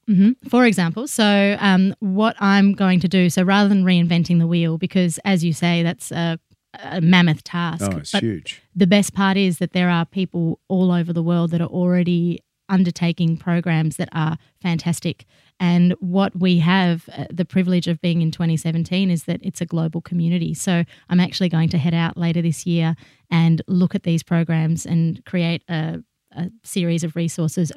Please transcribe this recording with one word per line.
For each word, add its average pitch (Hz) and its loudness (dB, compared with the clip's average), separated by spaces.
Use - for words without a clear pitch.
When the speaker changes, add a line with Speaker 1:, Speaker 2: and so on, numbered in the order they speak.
Speaker 1:
Mm-hmm. 202 2
For 247 4
example, 196 -2
so, 202 2
um, 190 2
what 208 0
I'm 196 4
going 185 2
to 185 -2
do, 180 2
so 185 0
rather 196 2
than 196 4
reinventing 170 2
the 165 2
wheel, 165 0
because 180 -2
as 190 0
you 165 0
say, 170 0
that's 165 -4
a, 165 -4
a - -8
mammoth 170 4
task. 170 -6
Speaker 2:
Oh, 98 -2
it's 147 -12
Speaker 1:
But 202 -2
Speaker 2:
huge. 101 -8
Speaker 1:
the 185 4
best 196 2
part 190 2
is 190 0
that 170 -4
there 180 0
are 170 0
people 175 -4
all 185 2
over 175 0
the 165 -2
world 170 0
that 165 -2
are 170 -4
already 175 0
undertaking 170 0
programs 160 0
that 175 -6
are 160 -4
fantastic. 170 -4
And 175 4
what 190 -2
we 180 2
have, 175 0
uh, - -8
the 170 -4
privilege 180 0
of 165 -4
being 170 0
in 160 0
twenty 165 -2
seventeen 170 -2
is 170 0
that 175 -4
it's - -8
a 175 -4
global 165 -4
community. 170 -2
So 170 -2
I'm 175 4
actually 185 -2
going 165 0
to 180 -2
head 165 0
out 165 -2
later 170 -2
this 165 -2
year 165 0
and 165 2
look 180 0
at 196 -4
these 165 -2
programs 160 -2
and 165 -2
create 170 -4
a, 160 -6
a 175 -8
series 170 -2
of 160 -6
resources 165 -2